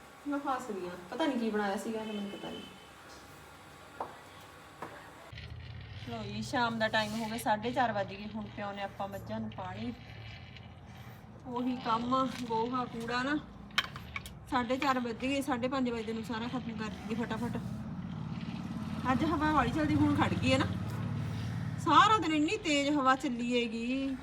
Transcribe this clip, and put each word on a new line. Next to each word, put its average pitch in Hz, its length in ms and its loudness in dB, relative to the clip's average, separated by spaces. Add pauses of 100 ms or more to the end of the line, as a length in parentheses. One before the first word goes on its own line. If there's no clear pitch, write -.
(260)
ਮੈਂ 285 120 0
ਫਸ 262 320 -2
ਗਈ 180 180 -4
ਹਾਂ, 175 80 -8 (140)
ਪਤਾ 269 160 0
ਨਹੀਂ 254 140 2
ਕੀ 220 100 2
ਬਣਾਇਆ 202 260 2
ਸੀਗਾ, 220 260 -2
ਮੈਨੂੰ 208 280 -4
ਪਤਾ - 200 -8
ਨਹੀਂ। - 120 -10 (3500)
ਲਓ 226 120 -4
ਜੀ, 208 200 -4
ਸ਼ਾਮ 233 360 2
ਦਾ 220 100 4
ਟਾਈਮ 220 320 2
ਹੋ 220 60 -2
ਗਿਆ, 220 120 -4
ਸਾਢੇ 226 340 2
ਚਾਰ 240 200 4
ਵੱਜ 196 160 0
ਗਏ। 202 260 -8
ਹੁਣ 220 100 -6
ਪਿਆਉਂਦੇ 202 380 -6
ਆਪਾਂ 196 260 -4
ਮੱਝਾਂ 202 320 -6
ਨੂੰ 220 100 -4
ਪਾਣੀ, 202 420 -6 (1500)
ਉਹੀ 247 380 0
ਕੰਮ, 247 460 4 (140)
ਗੋਹਾ 240 400 2
ਕੂੜਾ 233 380 -2
ਨਾ। 294 160 2 (1120)
ਸਾਢੇ 247 260 2
ਚਾਰ 269 220 4
ਵੱਜ 233 180 -2
ਗਏ, 277 240 0
ਸਾਢੇ 254 280 0
ਪੰਜ 262 220 2
ਵਜੇ 226 220 -2
ਨੂੰ 226 120 -4
ਸਾਰਾ 233 240 -4
ਖਤਮ 233 280 -4
ਕਰ 214 120 -4
ਦਈਏ - 260 -6
ਫਟਾਫਟ। 226 440 -2 (1500)
ਅੱਜ 262 120 4
ਹਵਾ 311 280 4
ਵਾਲੀ 277 180 6
ਚੱਲਦੀ, 302 240 4
ਹੁਣ 294 220 6
ਖੜ - 180 4
ਗਈ 262 180 4
ਹੈ 269 60 8
ਨਾ। 302 80 4 (1160)
ਸਾਰਾ 392 340 10
ਦਿਨ 330 160 2
ਇੰਨੀ 311 220 4
ਤੇਜ਼ 285 340 2
ਹਵਾ 262 260 6
ਚੱਲੀ 240 440 2
ਹੈਗੀ। 247 640 0